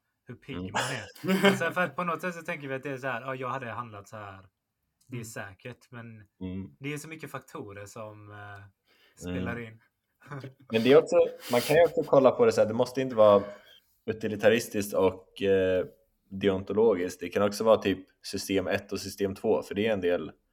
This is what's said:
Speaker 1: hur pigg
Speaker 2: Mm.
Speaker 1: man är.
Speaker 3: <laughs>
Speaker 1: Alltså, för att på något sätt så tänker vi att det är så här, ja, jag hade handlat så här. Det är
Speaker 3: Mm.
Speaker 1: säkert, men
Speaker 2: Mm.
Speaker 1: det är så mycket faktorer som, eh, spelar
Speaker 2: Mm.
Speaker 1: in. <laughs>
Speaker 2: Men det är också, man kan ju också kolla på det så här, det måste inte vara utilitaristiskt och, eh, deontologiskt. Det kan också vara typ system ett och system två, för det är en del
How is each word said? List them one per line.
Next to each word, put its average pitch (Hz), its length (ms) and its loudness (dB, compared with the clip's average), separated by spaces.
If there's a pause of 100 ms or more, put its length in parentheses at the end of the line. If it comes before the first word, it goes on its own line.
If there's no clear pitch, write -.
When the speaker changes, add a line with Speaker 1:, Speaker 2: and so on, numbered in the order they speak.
(280)
Speaker 1:
hur 120 80 -14
pigg - 220 -14
Speaker 2:
Mm. 95 160 -8
Speaker 1:
man 120 80 -2
är. 135 640 -4
Speaker 3:
<laughs> - 20 8
Speaker 1:
Alltså, 165 240 0
för 180 100 -4
att 170 140 -4
på 175 80 -6
något 160 180 -4
sätt 180 140 -8
så 165 60 -12
tänker 156 260 -10
vi 135 80 -6
att 127 80 -10
det 143 80 -8
är 131 60 -8
så 131 100 -8
här, 120 140 -6
ja, 131 140 -8
jag 131 140 -8
hade 127 220 -8
handlat 107 360 -12
så 110 100 -16
här. 95 280 -16 (640)
Det 123 80 -14
är - 20 -8
Speaker 3:
Mm. 113 80 -10
Speaker 1:
säkert, 110 680 -16
men 113 360 -18 (120)
Speaker 2:
Mm. 92 400 -10
Speaker 1:
det 143 140 -10
är 147 40 -10
så 147 120 -14
mycket 156 220 -16
faktorer 104 540 -14
som, 107 460 -16
eh, 104 340 -18 (500)
spelar 90 360 -6
Speaker 2:
Mm. 117 120 -10 (100)
Speaker 1:
in. 113 80 -20 (380)
<laughs> - 520 -16
Speaker 2:
Men 113 120 2
det 127 100 6
är 151 40 10
också, 165 180 4 (360)
man 120 100 4
kan 147 140 2
ju 170 80 8
också 160 200 2
kolla 135 280 6
på 120 140 4
det 110 60 6
så 110 100 2
här, 104 60 6
det 113 60 -4
måste 123 280 0
inte 131 140 -4
vara 104 280 8 (600)
utilitaristiskt 107 880 0
och, - 480 0
eh, 95 440 2 (440)
deontologiskt. 98 880 0
Det 87 100 -8
kan 101 140 0
också 104 200 -2
vara 110 140 6
typ 95 220 -2 (220)
system 95 460 -4
ett 101 240 -4
och 95 80 -8
system 98 360 -6
två, 107 280 0
för - 120 -12
det 107 120 0
är 110 60 2
en 95 80 -2
del 87 300 -2 (220)